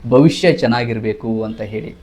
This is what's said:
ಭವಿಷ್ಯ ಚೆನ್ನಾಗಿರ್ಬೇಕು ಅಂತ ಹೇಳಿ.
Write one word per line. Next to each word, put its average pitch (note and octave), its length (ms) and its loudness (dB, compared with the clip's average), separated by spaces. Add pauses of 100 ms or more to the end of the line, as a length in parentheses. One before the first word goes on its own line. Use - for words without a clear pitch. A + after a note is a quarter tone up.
ಭವಿಷ್ಯ D3 440 4
ಚೆನ್ನಾಗಿರ್ಬೇಕು A2+ 880 -2
ಅಂತ A2 180 -10
ಹೇಳಿ. A2 420 -10